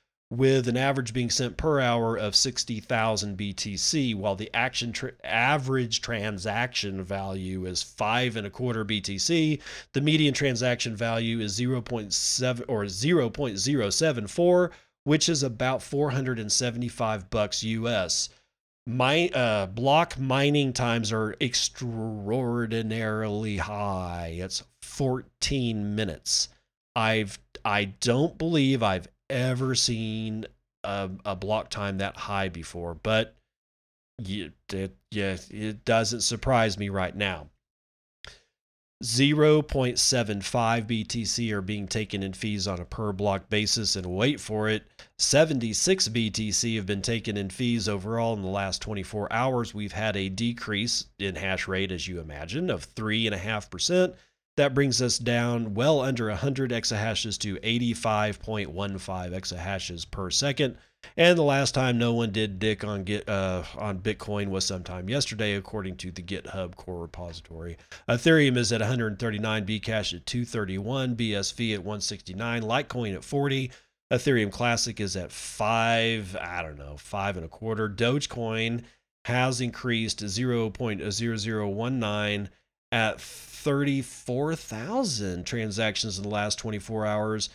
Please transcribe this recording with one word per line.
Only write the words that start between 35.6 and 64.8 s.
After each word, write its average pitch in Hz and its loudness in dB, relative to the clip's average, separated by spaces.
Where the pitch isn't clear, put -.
doesn't 113 2
surprise 110 2
me 104 -2
right 95 -2
now. 90 -2
Zero 147 6
point 131 0
seven 107 2
five 113 2
B 113 0
T 117 -4
C 110 0
are 101 0
being 101 -4
taken 104 -2
in 95 -4
fees 104 -2
on 92 -2
a 87 -8
per 107 -4
block 98 0
basis, 107 0
and 92 -4
wait 113 2
for 107 -2
it, 107 -2
seventy-six 143 4
B 113 2
T 107 -2
C 113 0
have 98 -4
been 98 0
taken 113 -2
in 98 -2
fees 117 0
overall 110 0
in 104 -4
the 95 -2
last 98 -2
twenty-four 104 -4
hours. 120 2
We've 104 -6
had 107 -2
a 98 0
decrease 113 -2
in 98 -2
hash 95 -2
rate, 95 0
as 87 -6
you 87 -6
imagine, 82 -6
of 87 -4
three 110 0
and 104 0
a - -2
half 104 -4
percent. 180 2
That 143 4
brings 131 4
us 120 2
down 120 0
well 139 4
under 120 0
a 104 -2
hundred 131 0
exahashes 110 -2
to 98 -4
eighty-five 113 0
point 104 -4
one 98 -4
five 90 -6
exahashes 90 -6
per 92 -6
second. 139 0
And 170 8
the 160 6
last 139 4
time 127 4
no 117 4
one 117 2
did 101 0
dick 107 0
on 101 -2
Git, 104 -2
uh, 95 0
on 101 -4
Bitcoin 104 -2
was 95 0
sometime 90 -6